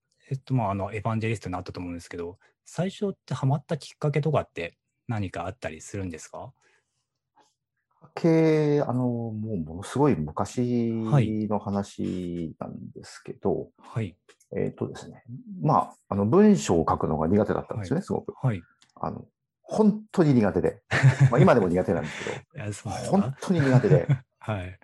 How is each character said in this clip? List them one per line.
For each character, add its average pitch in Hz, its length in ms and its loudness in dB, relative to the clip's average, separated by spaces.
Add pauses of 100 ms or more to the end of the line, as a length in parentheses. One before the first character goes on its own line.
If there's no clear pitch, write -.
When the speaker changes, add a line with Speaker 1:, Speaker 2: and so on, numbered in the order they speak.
(300)
Speaker 1:
え 139 40 -6
っ 135 40 -4
と、 - 160 -6
ま 117 120 0
あ、 98 40 0
あ 98 40 -2
の、 98 180 -6
エ 110 60 -6
ヴ 98 40 -8
ァ 113 140 -2
ン 110 40 -4
ジ 113 60 -2
ェ 110 40 -2
リ 117 60 -4
ス - 40 -10
ト - 80 -10
に 90 40 -6
な 87 80 -6
っ - 20 -8
た - 100 -14
と - 80 -12
思 90 80 -8
う 87 40 -8
ん - 20 -10
で 85 60 -12
す - 80 -18
け - 80 -14
ど、 87 220 -10 (260)
最 185 260 -6
初 196 180 -6
っ 190 40 -4
て - 220 -12
ハ - 120 -4
マ 135 100 2
っ 135 100 -8
た 165 100 -4
き - 180 -12
っ - 40 -20
か 147 140 -2
け 151 80 0
と 156 100 0
か 110 120 2
っ - 80 -12
て - 280 -10 (300)
何 104 220 -4
か 85 160 -6
あ 90 40 -6
っ - 80 -12
た - 100 -8
り 80 120 -14
す - 160 -12
る 95 80 -6
ん 90 60 -6
で 80 80 -12
す - 120 -20
か？ 87 220 -14 (840)
Speaker 2:
き - 40 -20
っ - 600 -20
か - 140 -20
け、 156 680 2
あ - 100 -4
の、 127 120 0
も 117 280 -4 (220)
う - 40 -2
も 80 180 -8
の 92 60 -10
す - 160 -6
ご 147 100 4
い 104 80 2
昔 117 760 -2
の 110 640 0
話 92 1000 -6
な - 80 -10
ん - 260 -14
で - 100 -18
す - 140 -20
け - 160 -14
ど、 - 440 -2
Speaker 1:
は - 220 -8
い。 - 20 0
は - 0 -
い。 95 140 -8 (380)
Speaker 2:
え 98 120 0
ー - 80 -6
と 113 120 -6
で - 100 -10
す - 140 -16
ね、 - 140 -20 (360)
ま 151 140 2
あ、 - 220 0 (140)
あ 98 40 -4
の、 101 120 0
文 196 300 6
章 90 240 2
を 78 80 0
書 90 100 0
く 80 100 -2
の 76 100 0
が 78 80 0
苦 101 200 4
手 92 60 0
だ 85 80 -2
っ - 60 -8
た - 80 -8
ん 107 60 -8
で 101 60 -8
す 90 40 -4
よ 143 60 0
ね、 - 20 0
Speaker 1:
は 196 40 -4
い。 - 20 -10
Speaker 2:
す - 80 -6
ご - 100 -2
く。 - 120 -12
Speaker 1:
は 123 200 -2
い。 85 80 -8 (340)
Speaker 2:
あ - 140 -6
の、 - 160 -12 (460)
本 214 300 2 (100)
当 190 100 4
に 147 120 6
苦 107 180 4
手 87 80 0
で。 - 300 -2
Speaker 1:
<laughs> 135 420 6
Speaker 2:
ま 123 60 4
あ、 - 20 8
今 180 140 8
で 120 60 6
も 92 80 2
苦 90 140 2
手 95 120 0
な 80 60 -2
ん - 20 -4
で 78 80 -6
す - 140 -12
け - 340 -10
ど、 104 60 -8
Speaker 1:
い - 20 -8
や、 104 80 -6
そ - 160 -10
う - 20 -6
な - 60 -8
ん - 20 -10
で 101 60 -8
す - 40 -6
か？ 190 120 4
Speaker 2:
本 131 180 -6
当 - 140 0
に 165 60 2
苦 131 200 6
手 104 80 4
で。 90 180 6 (180)
Speaker 1:
<laughs> - 140 -20
は 101 240 -4
い。 90 220 -12